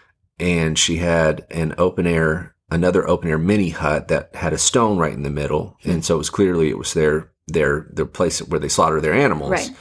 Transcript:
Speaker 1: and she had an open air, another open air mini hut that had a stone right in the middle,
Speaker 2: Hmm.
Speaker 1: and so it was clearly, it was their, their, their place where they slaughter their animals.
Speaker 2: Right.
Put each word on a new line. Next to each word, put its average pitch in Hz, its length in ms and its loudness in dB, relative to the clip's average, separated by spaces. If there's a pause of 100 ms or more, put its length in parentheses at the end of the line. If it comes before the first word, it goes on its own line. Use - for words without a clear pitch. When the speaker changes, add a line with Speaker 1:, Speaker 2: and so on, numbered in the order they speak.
(400)
Speaker 1:
and 82 380 0
she 85 200 0
had 82 520 2
an 80 300 -4
open 87 260 2
air, 82 480 0 (160)
another 90 400 2
open 85 180 0
air 78 120 0
mini 95 300 2
hut 76 400 -2
that - 260 -2
had 82 180 -2
a 78 60 -4
stone 107 400 2
right 80 140 0
in 67 100 -8
the 71 80 -4
middle, 73 500 -4
Speaker 2:
Hmm. - 100 -6
Speaker 1:
and 82 140 -2
so 87 80 2
it 78 60 2
was 71 100 -6
clearly, 87 400 2
it 62 80 -4
was - 160 -8
their, 78 380 0 (160)
their, 78 440 0
their - 140 -2
place - 340 -2
where 80 200 -4
they 76 100 -6
slaughter 80 320 2
their 78 140 0
animals. 98 340 0
Speaker 2:
Right. 185 320 -2